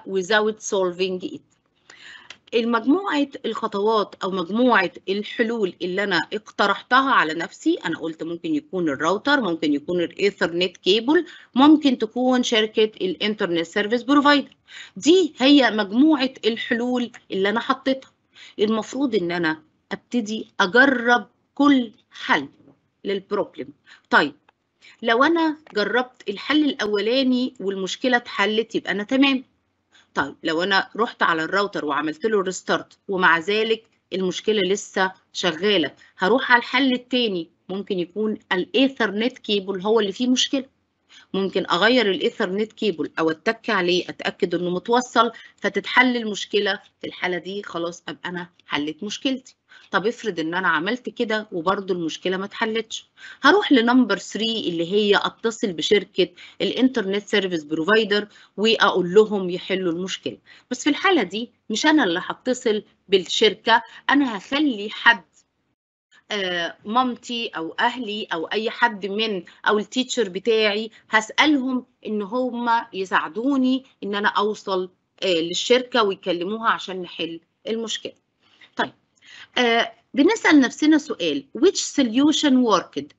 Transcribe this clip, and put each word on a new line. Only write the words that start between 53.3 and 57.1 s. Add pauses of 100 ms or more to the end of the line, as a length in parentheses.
هروح
لنمبر
ثري
اللي
هي
أتصل
بشركة (320)
الإنترنت